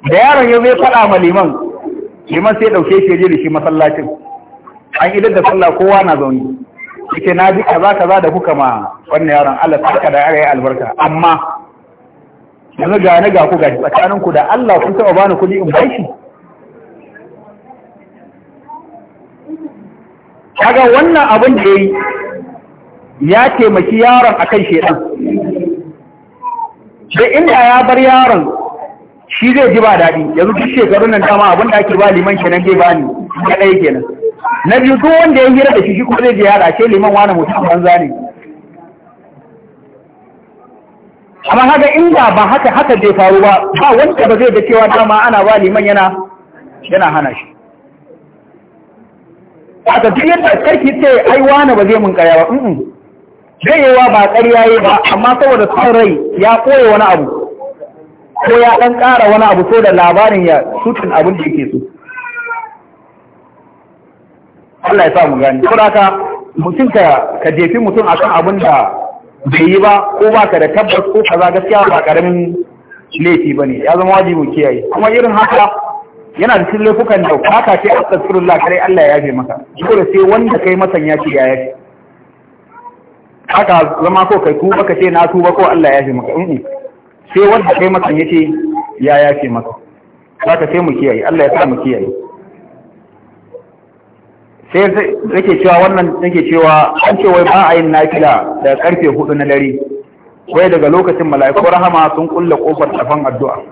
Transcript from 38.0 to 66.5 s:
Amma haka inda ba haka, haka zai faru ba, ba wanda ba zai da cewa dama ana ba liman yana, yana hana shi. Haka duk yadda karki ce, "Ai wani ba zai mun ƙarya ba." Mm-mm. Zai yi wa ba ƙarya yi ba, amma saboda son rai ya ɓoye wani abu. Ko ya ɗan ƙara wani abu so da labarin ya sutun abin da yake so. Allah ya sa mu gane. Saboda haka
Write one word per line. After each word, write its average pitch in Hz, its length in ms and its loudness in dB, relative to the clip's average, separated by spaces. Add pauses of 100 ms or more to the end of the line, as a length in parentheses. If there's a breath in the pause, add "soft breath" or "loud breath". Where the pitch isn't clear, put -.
Amma 240 120 2
haka 285 320 2
inda 311 420 2
ba 208 120 2
haka, 254 220 2
haka 254 320 0
zai 208 120 2
faru 190 260 4
ba, 202 120 4 (280)
ba - 160 2
wanda 285 320 2
ba 226 100 4
zai 247 120 2
da 208 120 0
cewa 220 260 2
dama 220 380 2
ana 220 180 2
ba 214 140 4
liman 196 260 0
yana, 202 220 2 (840)
yana 180 220 0
hana 143 220 -4
shi. - 200 -20 (2250)
Haka 226 240 2
duk 254 140 -2
yadda 330 400 2
karki 277 260 2 (100)
ce, 277 100 4 (220)
"Ai 269 100 2
wani 277 340 4
ba 202 120 2
zai 220 120 2
mun 190 140 -2
ƙarya 165 220 4
ba." 165 80 4 (100)
Mm-mm. 240 220 -4 (920)
Zai 311 120 2
yi 269 160 4
wa 254 120 4
ba 202 240 2
ƙarya 233 400 4
yi 226 80 4
ba, 196 200 2 (120)
amma 240 280 0
saboda 247 260 2 (100)
son 233 160 2
rai 208 260 2 (200)
ya 220 260 4
ɓoye 262 260 4
wani 302 140 2
abu. 175 220 0 (1160)
Ko 233 160 2
ya 240 100 4 (100)
ɗan 240 180 0
ƙara 240 320 2
wani 214 140 4
abu 180 280 2
so 226 100 4
da 196 100 4
labarin 185 540 2
ya 151 160 2 (220)
sutun - 280 -4
abin 175 240 0
da 156 80 -8
yake 147 280 -4
so. 131 60 -6 (3000)
Allah 392 200 0
ya 320 120 0
sa 170 120 4
mu 135 120 -4
gane. 131 220 0
Saboda 220 200 2
haka 208 220 2 (520)